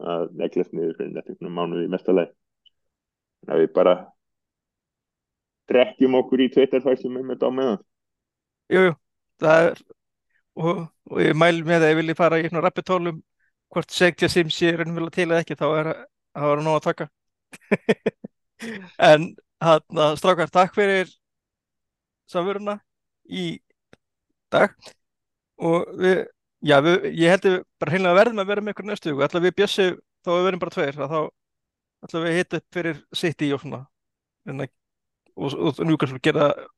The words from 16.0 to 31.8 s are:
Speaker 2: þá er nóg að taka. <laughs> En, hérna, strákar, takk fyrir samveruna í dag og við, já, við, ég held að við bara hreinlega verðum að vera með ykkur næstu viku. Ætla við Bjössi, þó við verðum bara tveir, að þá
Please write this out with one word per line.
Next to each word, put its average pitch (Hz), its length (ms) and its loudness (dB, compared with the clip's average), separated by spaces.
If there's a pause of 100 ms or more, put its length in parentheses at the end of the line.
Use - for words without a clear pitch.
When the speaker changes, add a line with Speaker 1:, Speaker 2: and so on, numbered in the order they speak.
Speaker 2:
þá 147 100 -6
er 147 160 0
nóg 156 160 0
að - 80 -6
taka. 165 240 -4 (420)
<laughs> - 680 -4 (840)
En, 151 220 8 (320)
hérna, 160 480 2 (100)
strákar, 170 340 0
takk 180 240 2
fyrir 196 360 0 (1200)
samveruna 202 460 -4 (500)
í 175 320 -8 (960)
dag 190 200 2 (840)
og 170 400 -2
við, 185 240 2 (400)
já, 143 180 4
við, 160 300 2
ég 165 240 4
held 190 100 2
að 185 120 2
við - 80 -6 (180)
bara 151 100 -4
hreinlega 185 280 2
verðum 220 200 2
að 190 120 -4
vera 208 120 -4
með 208 100 -8
ykkur 196 140 -14
næstu 202 220 -6
viku. 139 160 -2
Ætla 170 180 -2
við 180 140 0
Bjössi, 196 300 2 (340)
þó 180 100 -6
við 180 140 0
verðum 180 160 -4
bara 170 140 -8
tveir, 143 260 -4
að 139 100 -6
þá 156 80 -2 (840)